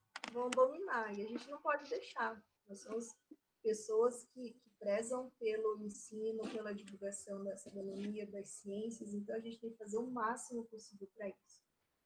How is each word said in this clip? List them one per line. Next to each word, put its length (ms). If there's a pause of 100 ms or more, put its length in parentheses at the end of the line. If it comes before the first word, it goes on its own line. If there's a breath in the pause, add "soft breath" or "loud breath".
(320)
vão 160
dominar. 680
E 40
a 40
gente 240
não 100
pode 300
deixar. 500 (280)
Nós 120
somos 280 (540)
pessoas 680
que, 200
que 260
prezam 600
pelo 460
ensino, 680
pela 240
divulgação 720
da 80
astronomia, 760
das 220
ciências, 640
então 220
a 40
gente 200
tem 100
que 60
fazer 220
o 120
máximo 540
possível 500
pra 140
isso. 340 (440)